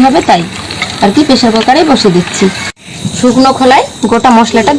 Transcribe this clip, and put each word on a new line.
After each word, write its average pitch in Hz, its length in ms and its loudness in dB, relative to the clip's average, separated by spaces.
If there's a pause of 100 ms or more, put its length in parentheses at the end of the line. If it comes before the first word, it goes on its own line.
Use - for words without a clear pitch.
হবে, 269 240 2
তাই 175 140 2 (600)
আর 196 120 2
কি 302 140 2
প্রেশার 240 260 2
কুকারে 254 260 2 (100)
বসিয়ে 214 260 2
দিচ্ছি। - 280 -2 (760)
শুকনো 254 400 2
খোলায় 262 260 4 (260)
গোটা 240 260 2
মশলাটা 226 420 0